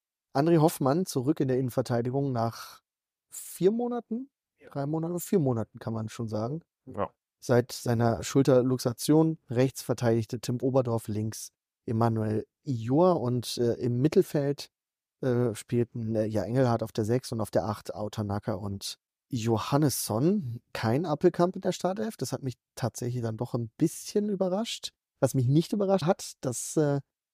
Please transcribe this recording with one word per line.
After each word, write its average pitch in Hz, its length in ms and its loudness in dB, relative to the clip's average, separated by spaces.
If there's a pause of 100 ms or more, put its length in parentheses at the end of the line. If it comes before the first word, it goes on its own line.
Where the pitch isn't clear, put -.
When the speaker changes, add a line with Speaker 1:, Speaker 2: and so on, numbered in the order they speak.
(360)
Speaker 1:
André 160 240 4
Hoffmann 151 460 4
zurück 135 360 -2
in 143 80 0
der 127 100 2
Innenverteidigung 127 720 0
nach 117 500 -4 (480)
vier - 420 0
Monaten? 240 580 -4 (420)
Drei 139 140 -4
Monate? 160 340 -2
Vier 196 200 0
Monaten 120 400 0
kann 113 140 -6
man 110 160 -4
schon 117 200 -8
sagen. 117 320 -4 (240)
Speaker 2:
Ja. 98 260 -6 (320)
Speaker 1:
Seit 123 280 4
seiner 117 520 0
Schulterluxation 139 1160 2 (100)
rechts 127 320 0
verteidigte 117 580 0
Tim 123 220 -4
Oberdorf, 123 460 0
links 110 440 -6 (360)
Emanuel 110 580 0 (180)
Ior 139 560 2
und, 123 380 -4
äh, 120 160 2
im 120 260 -2
Mittelfeld, 143 680 0 (520)
äh, 123 340 0
spielten, 120 600 -2
äh, 110 100 2
ja, 110 180 -2
Engelhardt 117 400 2
auf 113 80 -8
der 110 140 -2
sechs 120 260 0
und 113 100 -4
auf 104 100 -4
der 90 140 2
acht - 300 -4
Autanaka 104 580 -4
und 101 460 -8 (300)
Johannesson. 123 1300 0 (120)
Kein 123 320 0
Appelkamp 175 500 2
in 185 60 -12
der 185 100 -2
Startelf, 208 460 -4
das - 140 -6
hat 139 120 -6
mich 127 120 -6 (200)
tatsächlich 123 480 -4
dann 113 140 -4
doch 120 160 -6
ein 117 240 -2
bisschen 208 520 0
überrascht. 190 600 -2 (300)
Was 131 140 0
mich 131 140 2
nicht 147 260 2
überrascht 196 320 2
hat, - 360 -2
das, - 360 -4
äh, 143 220 4 (340)